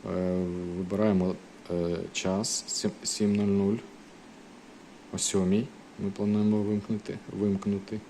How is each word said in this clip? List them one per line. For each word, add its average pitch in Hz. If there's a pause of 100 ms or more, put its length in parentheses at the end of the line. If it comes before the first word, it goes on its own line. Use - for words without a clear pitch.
(100)
Е, 90 (420)
вибираємо, 95 (360)
е, 85 (160)
час -
сім-, - (120)
сім -
нуль 101
нуль. 104 (1400)
О -
сьомій 101 (320)
ми 98
плануємо 104
вимкнути, 104 (220)
вимкнути. 101 (100)